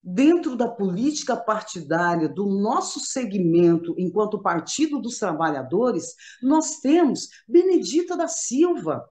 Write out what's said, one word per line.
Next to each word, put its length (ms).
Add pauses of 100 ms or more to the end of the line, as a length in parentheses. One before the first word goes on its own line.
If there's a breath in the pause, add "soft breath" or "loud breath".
Dentro 540
da 100
política 680
partidária 880
do 200
nosso 540
segmento 960
enquanto 420
Partido 580
dos 200
Trabalhadores, 960 (280 loud breath)
nós 380
temos 480 (180 soft breath)
Benedita 720
da 100
Silva 840